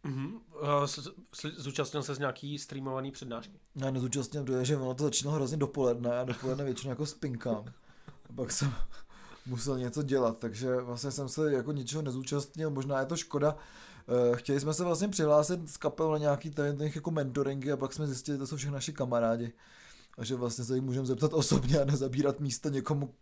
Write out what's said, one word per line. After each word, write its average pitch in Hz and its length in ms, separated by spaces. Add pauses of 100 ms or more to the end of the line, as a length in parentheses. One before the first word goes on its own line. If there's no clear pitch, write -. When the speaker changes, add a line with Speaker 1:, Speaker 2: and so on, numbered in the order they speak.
Speaker 1:
Mhm. 147 360 (240)
Eh, 143 260
s-, 139 200 (260)
s-, 151 220
zúčastnil 139 460
ses 131 160
nějaký 143 400
streamovaný 135 540
přednášky? 120 480 (160)
Speaker 2:
Já 135 140
nezúčastnil, 131 540
protože 127 200
že 147 120
ono 131 180
to 139 100
začínalo 143 320
hrozně 139 200
dopoledne 123 640
a 127 60
dopoledne 127 400
většinou 131 260
jako 135 160
spinkám. 117 580 (640)
A - 40
pak 127 180
jsem 139 200 (760)
musel 127 320
něco 123 240
dělat, 127 360
takže 123 420
vlastně 123 300
jsem 135 180
se 151 240
jako 131 200
ničeho 143 300
nezúčastnil, 143 680
možná 135 300
je 131 60
to 170 100
škoda. 147 400 (760)
Eh, 120 40
chtěli 139 240
jsme 151 140
se 175 100
vlastně 175 240
přihlásit 156 600
s - 60
kapelou 156 360
na 151 60
nějaký 147 320
tady 143 260
těch 147 200
jako 160 140
mentoringy 139 640
a 139 40
pak 131 160
jsme 151 140
zjistili, 139 280
že 139 40
to 135 80
jsou 151 100
všechno 143 180
naši 139 180
kamarádi. 117 600 (680)
A 117 60
že 120 120
vlastně 123 280
se 127 100
jich 131 100
můžeme 131 220
zeptat 131 260
osobně 131 460
a 139 60
nezabírat 139 560
místo 139 280
někomu 139 540